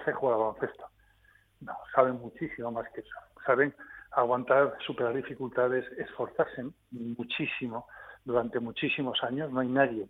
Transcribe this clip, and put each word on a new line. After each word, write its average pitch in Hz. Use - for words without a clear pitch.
sé 151
jugar 127
al 110
baloncesto". -
No, -
saben 127
muchísimo 120
más 113
que -
eso. -
Saben 139
aguantar, 131
superar 120
dificultades, 127
esforzarse -
muchísimo 120
durante 120
muchísimos 120
años. 135
No 127
hay 123
nadie, 123